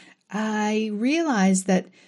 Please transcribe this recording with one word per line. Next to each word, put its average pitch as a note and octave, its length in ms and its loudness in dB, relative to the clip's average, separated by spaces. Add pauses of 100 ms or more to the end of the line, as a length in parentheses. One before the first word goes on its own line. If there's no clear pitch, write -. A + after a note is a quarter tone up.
(320)
I G#3+ 640 -2
realized A3 760 2
that F#3 200 2 (200)